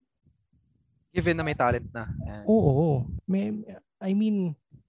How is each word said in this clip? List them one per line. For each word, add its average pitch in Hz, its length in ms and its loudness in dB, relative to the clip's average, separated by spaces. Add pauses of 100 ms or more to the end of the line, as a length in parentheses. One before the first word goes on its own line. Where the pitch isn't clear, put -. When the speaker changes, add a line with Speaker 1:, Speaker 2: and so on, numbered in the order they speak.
(1160)
Speaker 1:
Given 170 240 2
na 156 80 0
may 147 80 0
talent 123 400 2
na. 113 160 -8 (160)
Ayan. 107 160 -10
Speaker 2:
Oo, 208 320 4
oo. 151 200 2 (280)
May, 202 320 -2 (480)
I 190 80 -2
mean, 202 400 0 (380)